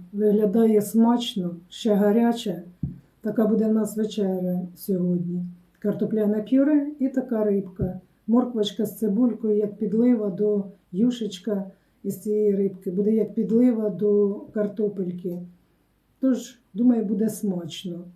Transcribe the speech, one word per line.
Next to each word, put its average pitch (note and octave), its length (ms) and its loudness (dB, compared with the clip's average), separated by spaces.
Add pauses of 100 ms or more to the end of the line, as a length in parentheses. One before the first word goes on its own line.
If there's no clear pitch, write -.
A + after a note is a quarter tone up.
(120)
Виглядає G#3 680 4
смачно, A3 760 0 (120)
ще - 260 -2
гаряча. G#3 680 2 (580)
Така G#3+ 260 0
буде G#3+ 220 2
в G#3+ 40 2
нас G#3+ 240 0
вечеря F#3+ 640 -2 (160)
сьогодні. F3+ 680 -2 (360)
Картопляне G#3+ 680 0
пюре C#4+ 360 4 (120)
і C4 100 0
така A#3 360 -2
рибка. F#3+ 560 -2 (260)
Морквочка A3+ 600 0
з - 120 -10
цибулькою, G#3+ 580 2
як G#3 200 0
підлива A3 540 2
до G3+ 340 0 (280)
юшечка G3+ 760 -2 (320)
із G3 200 -6
цієї G#3 340 2
рибки. G3 340 -2
Буде G3 220 2
як G#3+ 220 0
підлива A3 560 2
до G3+ 440 2 (200)
картопельки. G3 840 -4 (840)
Тож, - 400 -2 (140)
думаю, A#3 300 2
буде G#3 240 0
смачно. F3+ 760 -6 (120)